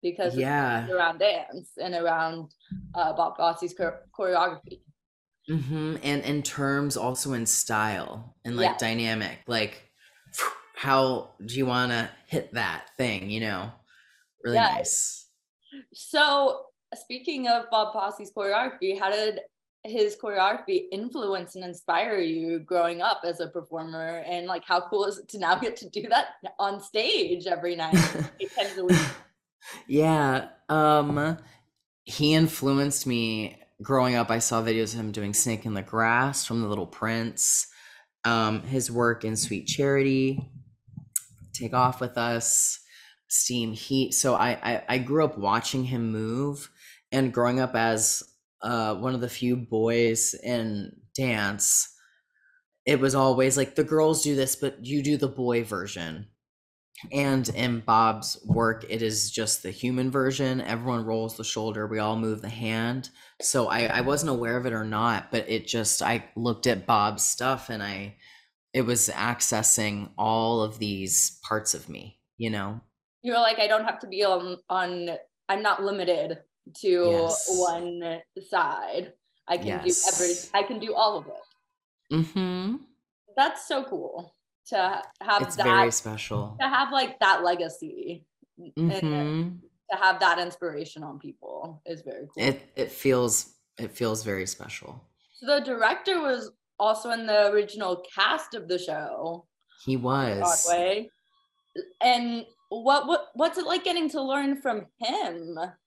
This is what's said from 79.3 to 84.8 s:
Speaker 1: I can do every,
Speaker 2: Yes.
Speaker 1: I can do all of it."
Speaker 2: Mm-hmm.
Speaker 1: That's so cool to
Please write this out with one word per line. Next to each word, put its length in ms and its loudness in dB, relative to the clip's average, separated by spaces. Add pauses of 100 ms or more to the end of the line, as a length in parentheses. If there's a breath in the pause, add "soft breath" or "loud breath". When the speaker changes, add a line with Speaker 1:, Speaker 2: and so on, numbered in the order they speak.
Speaker 1:
I 100 2
can 80 -6 (200)
do 80 4 (200)
every, 140 0
Speaker 2:
Yes. 260 -4
Speaker 1:
I 100 4
can 160 -6
do 140 -6
all 240 4
of 100 -10
it." 840 -14
Speaker 2:
Mm-hmm. 600 -2 (640)
Speaker 1:
That's 300 2
so 180 -2
cool 500 -10 (320)
to 340 0 (200)